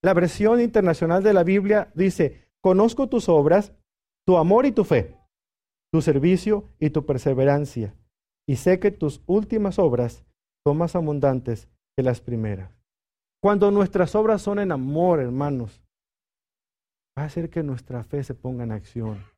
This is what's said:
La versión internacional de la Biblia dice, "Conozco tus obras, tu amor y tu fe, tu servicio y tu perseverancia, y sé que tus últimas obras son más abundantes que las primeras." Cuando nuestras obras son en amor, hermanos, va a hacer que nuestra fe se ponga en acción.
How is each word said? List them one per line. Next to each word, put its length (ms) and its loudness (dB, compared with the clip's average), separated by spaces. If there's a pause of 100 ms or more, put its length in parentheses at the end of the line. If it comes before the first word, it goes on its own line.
La 100 2
versión 460 2
internacional 640 0
de 100 4
la 100 4
Biblia 520 0
dice, 540 -2 (120)
"Conozco 460 2
tus 220 -2
obras, 440 4 (540)
tu 100 6
amor 280 4
y 60 2
tu 120 0
fe, 340 0 (760)
tu 80 2
servicio 680 0 (100)
y 100 0
tu 160 -4
perseverancia, 920 -2 (520)
y 100 -2
sé 220 2
que 120 0
tus 340 -6
últimas 540 -2
obras 460 0 (400)
son 120 2
más 180 -2
abundantes 760 -2 (260)
que 80 -2
las 160 0
primeras." 560 -8 (680)
Cuando 300 4
nuestras 420 0
obras 280 2
son 180 -4
en 140 -2
amor, 480 0
hermanos, 600 -6 (1400)
va 60 -6
a 40 -6
hacer 220 -8
que 140 -6
nuestra 400 -8
fe 200 -8
se 100 -10
ponga 320 -10
en 80 -6
acción. 500 -10 (140)